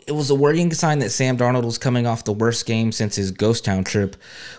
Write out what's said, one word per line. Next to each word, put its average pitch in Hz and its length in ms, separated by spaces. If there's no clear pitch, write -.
it 143 60
was 147 180
a 143 40
worrying 156 380
sign 151 280
that 104 100
Sam 127 260
Darnold 123 280
was 117 120
coming 123 300
off 113 180
the 110 80
worst 113 320
game 113 260
since 107 260
his 98 140
ghost 110 360
town 95 180
trip, 98 320